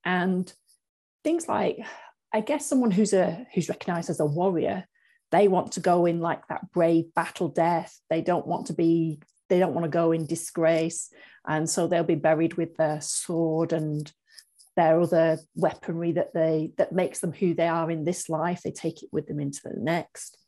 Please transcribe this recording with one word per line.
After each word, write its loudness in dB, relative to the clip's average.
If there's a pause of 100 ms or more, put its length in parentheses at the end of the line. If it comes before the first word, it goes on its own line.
and 0 (680)
things -2
like, -2 (520)
I 2
guess -2
someone 2
who's 4
a, 2
who's 0
recognized -6
as -2
a 4
warrior, 0 (420)
they 6
want 0
to -6
go 4
in, 0
like, -4
that -10
brave 2
battle -2
death. -2 (100)
They 0
don't -2
want -6
to -8
be, 2 (300)
they 4
don't 2
wanna -2
go 2
in -2
disgrace. 0 (340)
And -2
so 0
they'll 2
be 2
buried 2
with -6
their 0
sword -2
and -4 (680)
their 6
other 4 (160)
weaponry -2
that -2
they, 0
that 0
makes -2
them -4
who 0
they 2
are 0
in -4
this -4
life. -2
They -6
take -8
it -20
with -4
them -6
into -6
the -10
next. -6 (100)